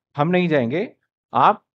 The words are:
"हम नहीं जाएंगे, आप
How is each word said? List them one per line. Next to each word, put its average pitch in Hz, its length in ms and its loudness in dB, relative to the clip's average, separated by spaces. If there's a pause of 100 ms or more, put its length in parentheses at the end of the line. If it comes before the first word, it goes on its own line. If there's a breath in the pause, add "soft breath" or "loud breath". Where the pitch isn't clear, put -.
(160)
"हम 147 120 0
नहीं 180 200 0
जाएंगे, 151 400 -2 (440)
आप 165 300 0 (120)